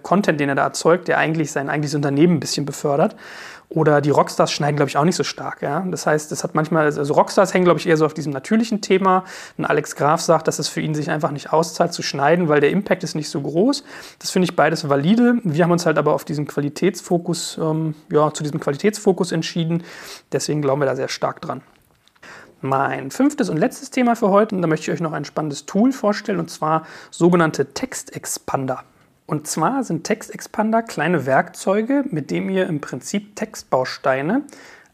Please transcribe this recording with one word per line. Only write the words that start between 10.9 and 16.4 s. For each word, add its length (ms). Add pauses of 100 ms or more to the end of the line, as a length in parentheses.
sich 160
einfach 180
nicht 240
auszahlt 400
zu 80
schneiden, 480
weil 120
der 100
Impact 320
ist 100
nicht 160
so 120
groß. 420 (340)
Das 140
finde 140
ich 100
beides 340
valide. 540
Wir 200
haben 80
uns 140
halt 140
aber 160
auf 100
diesen 220